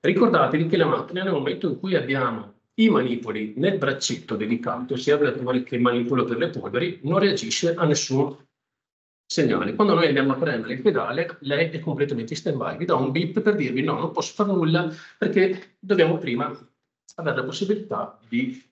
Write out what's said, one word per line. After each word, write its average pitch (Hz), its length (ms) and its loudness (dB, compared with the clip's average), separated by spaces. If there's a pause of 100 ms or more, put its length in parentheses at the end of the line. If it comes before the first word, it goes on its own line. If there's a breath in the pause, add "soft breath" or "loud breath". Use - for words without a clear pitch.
Ricordatevi 165 640 4
che 185 100 0
la 165 100 4
macchina, 180 360 -2
nel 190 100 -2
momento 147 360 -2
in - 100 -4
cui 190 160 -4
abbiamo 127 600 -2 (220)
i 220 120 6
manipoli 113 720 0
nel 185 180 2
braccetto 135 580 -4
dedicato, 113 640 -4
sia 143 220 2
per 127 260 0
la 127 180 0
che - 120 -8
il 120 80 2
manipolo 120 420 2
per 117 140 -2
le 170 100 0
polveri, - 540 -4
non 165 160 2
reagisce 170 560 2
a 175 100 0
nessun 143 500 2 (920)
segnale. 107 480 0
Quando 208 180 4
noi 165 140 4
andiamo 135 260 2
a 131 40 -2
premere 120 360 -2
il 127 80 -6
pedale, 139 600 0
lei 143 280 0
è 156 120 -8
completamente 135 520 -4
in 147 60 -8
stand-by, - 400 -4
vi 170 80 -4
dà 170 80 2
un 131 160 0
beep 165 300 0
per 208 160 2
dirvi: 131 260 0
"No, 160 160 0
non 160 120 -2
posso - 220 -4
fare 202 180 0
nulla 170 400 2 (280 loud breath)
perché - 600 0
dobbiamo 175 380 4
prima 135 340 -4 (680)
avere 147 200 -2
la 131 80 -2
possibilità 185 840 -4
di - 320 -2 (120)